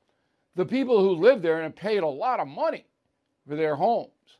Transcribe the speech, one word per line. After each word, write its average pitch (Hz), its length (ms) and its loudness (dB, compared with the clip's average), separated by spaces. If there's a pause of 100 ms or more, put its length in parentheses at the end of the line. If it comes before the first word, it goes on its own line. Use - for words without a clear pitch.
(560)
the 180 100 -2
people 247 360 2
who 185 200 2
live 226 200 6
there 160 200 0
and 160 140 -10
paid 202 280 -2
a 160 40 0
lot 196 320 -4
of 156 80 -4
money 233 380 -6 (600)
for 143 120 -8
their 156 180 0
homes, 185 360 -2 (280)